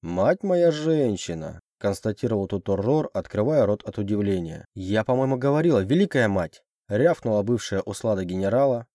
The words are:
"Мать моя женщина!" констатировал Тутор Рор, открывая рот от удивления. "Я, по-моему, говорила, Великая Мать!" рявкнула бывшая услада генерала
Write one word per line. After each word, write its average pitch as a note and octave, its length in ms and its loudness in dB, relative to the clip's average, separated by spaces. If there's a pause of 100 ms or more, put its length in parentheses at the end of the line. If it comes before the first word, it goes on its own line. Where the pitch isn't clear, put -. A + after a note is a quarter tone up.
"Мать F#2+ 400 0
моя F3 300 2
женщина!" A2 880 -2 (200)
констатировал G2+ 680 -2
Тутор G2 340 -2
Рор, D3 320 0
открывая B2+ 540 0
рот G#2 160 -2
от - 160 -10
удивления. G2 720 -2
"Я, G2 300 -2
по-моему, C3 340 0
говорила, C#3 460 2
Великая C3+ 440 2
Мать!" F#2+ 360 -2 (260)
рявкнула A2+ 540 2
бывшая G#2 380 -2
услада G2+ 420 -4
генерала A2+ 720 0